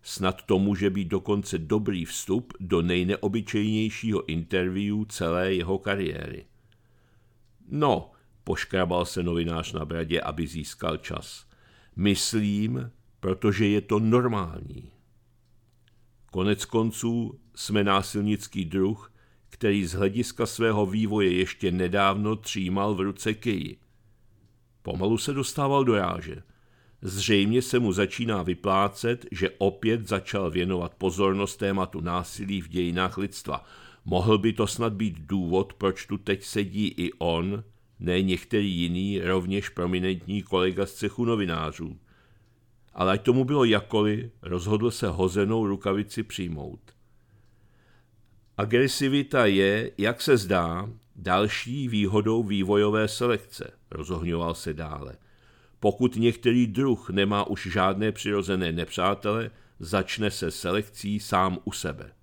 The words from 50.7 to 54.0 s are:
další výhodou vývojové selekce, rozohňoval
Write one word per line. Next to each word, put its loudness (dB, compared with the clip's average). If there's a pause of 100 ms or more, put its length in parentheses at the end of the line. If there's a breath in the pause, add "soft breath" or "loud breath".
další 0
výhodou 2
vývojové 2
selekce, -2 (200)
rozohňoval -4